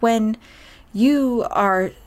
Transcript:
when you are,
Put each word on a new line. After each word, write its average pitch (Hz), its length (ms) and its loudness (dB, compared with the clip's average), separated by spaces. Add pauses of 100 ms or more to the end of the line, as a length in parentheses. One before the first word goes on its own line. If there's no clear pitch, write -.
when 226 360 0 (560)
you 254 580 0
are, 190 420 0 (140)